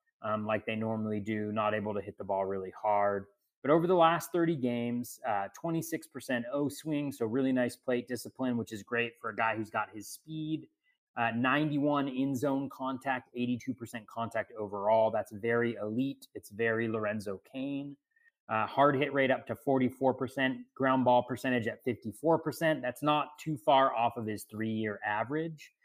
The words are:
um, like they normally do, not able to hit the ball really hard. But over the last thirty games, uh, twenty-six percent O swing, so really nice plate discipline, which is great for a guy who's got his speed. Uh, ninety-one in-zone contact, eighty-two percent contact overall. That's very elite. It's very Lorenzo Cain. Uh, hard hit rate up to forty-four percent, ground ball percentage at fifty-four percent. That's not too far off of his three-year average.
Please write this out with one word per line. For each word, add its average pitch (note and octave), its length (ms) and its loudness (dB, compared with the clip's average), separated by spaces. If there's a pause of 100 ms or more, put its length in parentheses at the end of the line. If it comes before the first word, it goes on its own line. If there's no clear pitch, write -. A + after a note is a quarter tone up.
(220)
um, G#2+ 240 -2
like G#2+ 180 0
they A2+ 120 -4
normally A2 440 -2
do, G#2+ 320 -2
not G#2+ 220 2
able G#2 200 -2
to G#2 60 -2
hit G2+ 160 -10
the G2+ 80 -10
ball G2 220 0
really F#2+ 340 -4
hard. G2+ 460 2 (340)
But C3 100 0
over E3 160 6
the F3+ 80 4
last E3 380 4
thirty E3+ 240 2
games, A#2+ 720 -2
uh, G2+ 180 0 (100)
twenty-six E3 520 -4
percent B2 440 -4
O C#3+ 160 0
swing, D3 440 -4
so A#2+ 140 -2
really C3 260 2
nice B2 240 0
plate B2 320 -2
discipline, B2 480 -4
which A2+ 160 -4
is G#2 100 -8
great A#2 380 -2
for A2+ 100 -8
a G#2+ 60 -10
guy A2+ 200 2
who's A2 140 -4
got G#2+ 240 -2
his G#2+ 140 -12
speed. D#3 580 -8 (500)
Uh, A#2 200 0
ninety-one C#3+ 720 2
in-zone C3+ 640 0
contact, C3 640 -6
eighty-two B2 360 -2
percent A#2 360 -10
contact A2+ 500 -4
overall. G#2+ 540 2
That's G#2+ 180 -2
very A#2 500 0
elite. B2 540 -4
It's - 160 -14
very A2+ 380 0
Lorenzo G#2+ 520 -4 (120)
Cain. C#3 440 -8 (520)
Uh, A2 180 0
hard C#3 300 6
hit C#3 160 2
rate C3+ 180 4
up B2+ 160 0
to A#2+ 80 -6
forty-four C3 600 2
percent, C3 440 -2 (160)
ground C3 300 2
ball B2 180 6
percentage B2 460 0
at G#2+ 160 -6
fifty-four C3 560 0
percent. D#3 420 0
That's B2 200 -6
not D3+ 360 0
too D#3 180 -4
far C3+ 380 4
off A#2 220 2
of A2+ 100 -6
his G#2+ 180 -6
three-year A2 600 -2
average. C#3 680 -4 (120)